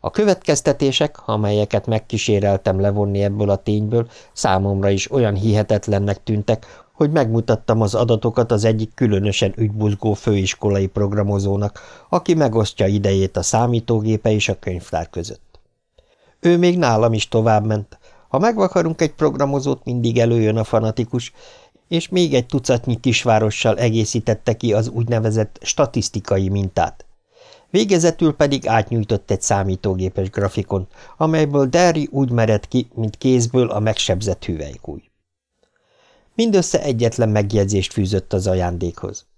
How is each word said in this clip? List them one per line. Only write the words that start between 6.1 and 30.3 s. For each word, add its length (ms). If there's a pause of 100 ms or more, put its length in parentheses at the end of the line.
tűntek, 440 (260)
hogy 180
megmutattam 720
az 140
adatokat 580
az 120
egyik 300
különösen 640
ügybuzgó 580
főiskolai 720
programozónak, 920 (280)
aki 260
megosztja 520
idejét 500
a 60
számítógépe 920
és 160
a 100
könyvtár 520
között. 500 (800)
Ő 180
még 200
nálam 340
is 160
továbbment. 680 (300)
Ha 100
megvakarunk 640
egy 140
programozót, 680
mindig 340
előjön 380
a 80
fanatikus, 680 (560)
és 200
még 260
egy 120
tucatnyi 540
kisvárossal 800
egészítette 760
ki 160
az 160
úgynevezett 760
statisztikai 840
mintát. 560 (680)
Végezetül 640
pedig 340
átnyújtott 640
egy 120
számítógépes 880